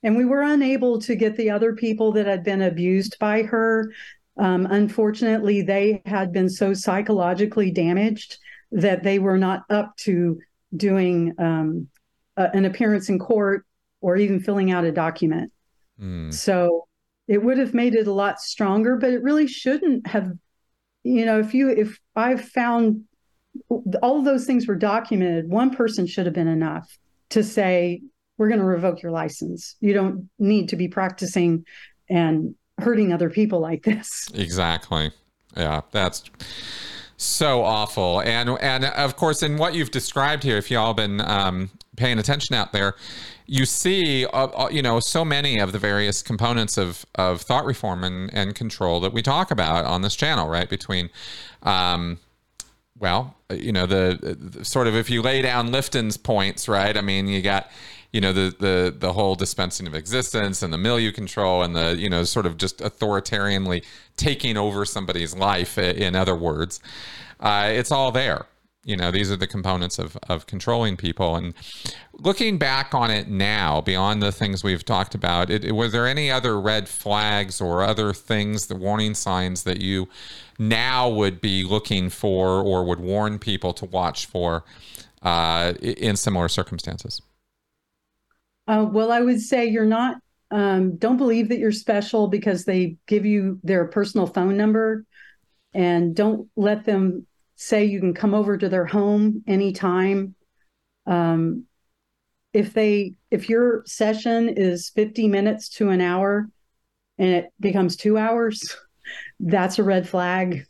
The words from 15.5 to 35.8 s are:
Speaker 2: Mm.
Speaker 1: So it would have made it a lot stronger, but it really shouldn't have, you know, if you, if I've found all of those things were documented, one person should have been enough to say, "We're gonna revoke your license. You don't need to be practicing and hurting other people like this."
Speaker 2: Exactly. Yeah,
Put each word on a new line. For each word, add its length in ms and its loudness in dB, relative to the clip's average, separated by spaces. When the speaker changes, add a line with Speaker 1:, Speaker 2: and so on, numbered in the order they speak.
Speaker 2:
Mm. 340 -6
Speaker 1:
So 540 0
it 160 4
would 140 4
have 160 0
made 200 2
it 140 2
a 40 0
lot 280 0
stronger, 560 0
but 160 2
it 100 -2
really 240 2
shouldn't 600 0
have, 240 -2
you 200 2
know, 140 4
if 160 -2
you, 160 4
if 260 0
I've 280 2
found 600 0
all 160 2
of 60 0
those 220 2
things 200 2
were 80 0
documented, 760 0
one 220 2
person 360 0
should 200 -2
have 80 -2
been 140 0
enough 500 -4
to 140 4
say, 580 2
"We're 100 4
gonna 160 4
revoke 380 0
your 100 -6
license. 680 -6
You 120 4
don't 360 0
need 320 4
to 60 -2
be 120 -2
practicing 760 0
and 480 0
hurting 320 2
other 180 0
people 300 0
like 240 -4
this." 500 -2
Speaker 2:
Exactly. 800 -2
Yeah, 260 -2